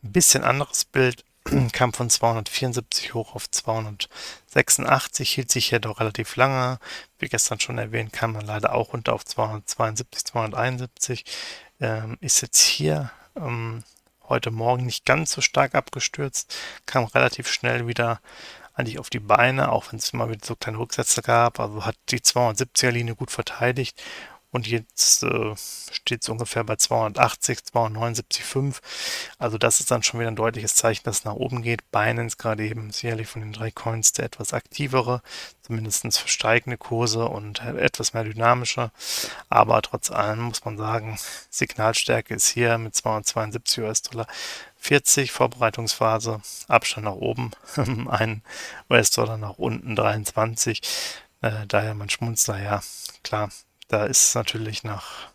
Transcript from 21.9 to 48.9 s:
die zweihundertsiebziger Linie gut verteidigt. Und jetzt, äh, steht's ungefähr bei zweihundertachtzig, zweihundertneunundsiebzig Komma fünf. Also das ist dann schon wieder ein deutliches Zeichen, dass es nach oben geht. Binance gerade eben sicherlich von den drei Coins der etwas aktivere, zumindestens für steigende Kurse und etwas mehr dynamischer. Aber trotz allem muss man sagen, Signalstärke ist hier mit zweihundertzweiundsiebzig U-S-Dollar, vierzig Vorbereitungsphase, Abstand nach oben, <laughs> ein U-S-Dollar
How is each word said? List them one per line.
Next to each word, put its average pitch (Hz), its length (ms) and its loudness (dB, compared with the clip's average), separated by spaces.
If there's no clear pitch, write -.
die 123 140 -2
zweihundertsiebziger 123 680 2
Linie 117 220 -2
gut - 160 -8
verteidigt. - 720 -2
Und 120 160 -2
jetzt, - 560 2
äh, 113 320 0
steht's - 380 -4
ungefähr 113 340 -2
bei 107 140 0
zweihundertachtzig, 117 880 2
zweihundertneunundsiebzig 113 800 -2
Komma 135 280 0
fünf. - 100 -8
Also 113 200 -2
das 113 240 4
ist - 100 0
dann 120 100 2
schon - 200 0
wieder 117 80 0
ein 110 80 -6
deutliches 113 380 0
Zeichen, - 280 2
dass 110 140 -2
es - 80 -4
nach 107 80 -4
oben 123 280 -4
geht. 117 300 -2
Binance 117 460 0
gerade 110 280 -2
eben 110 260 -6
sicherlich 113 360 -4
von - 140 -10
den 107 100 -8
drei 110 180 -6
Coins 113 440 0
der - 100 -2
etwas - 300 -6
aktivere, 127 680 0
zumindestens 113 560 -2
für - 120 -2
steigende 117 480 2
Kurse 113 500 0
und 107 380 -8
etwas - 480 0
mehr 113 100 -2
dynamischer. 117 720 2
Aber 110 320 6
trotz - 280 -6
allem 107 300 -2
muss 117 240 -6
man 107 140 -8
sagen, 110 420 -4
Signalstärke - 840 0
ist - 120 2
hier 117 300 4
mit 110 180 -6
zweihundertzweiundsiebzig 110 880 -2
U-S-Dollar, 110 440 -2
vierzig - 560 2
Vorbereitungsphase, 113 1080 0
Abstand 107 380 2
nach 98 80 -4
oben, 117 360 -2
<laughs> 123 320 0
ein 113 340 0
U-S-Dollar 117 460 4